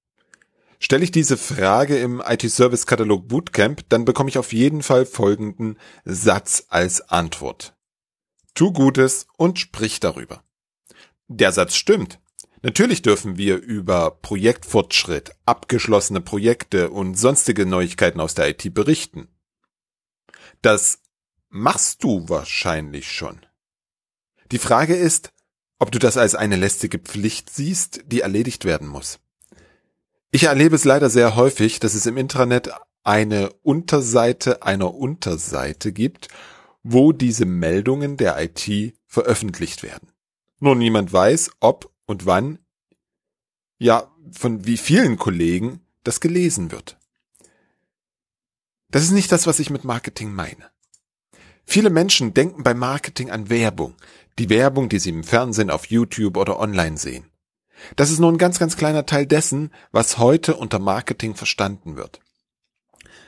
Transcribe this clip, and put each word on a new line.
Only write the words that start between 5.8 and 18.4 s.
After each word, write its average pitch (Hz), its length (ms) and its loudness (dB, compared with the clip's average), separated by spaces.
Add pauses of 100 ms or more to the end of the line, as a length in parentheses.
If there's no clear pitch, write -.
Satz 95 640 -2
als 90 400 -2
Antwort. 82 680 -6 (800)
"Tu 180 220 2
Gutes 135 520 2 (120)
und 180 200 2
sprich - 420 -6
darüber." - 440 -6 (840)
Der 180 240 2
Satz - 240 0
stimmt. 190 440 0 (400)
Natürlich 190 400 0
dürfen 101 380 0
wir 98 180 0
über 90 540 -2 (100)
Projektfortschritt, - 1120 -2 (120)
abgeschlossene 107 760 0
Projekte 101 720 0
und 92 240 -6
sonstige 110 500 2
Neuigkeiten 90 560 0
aus 80 140 -4
der 76 160 0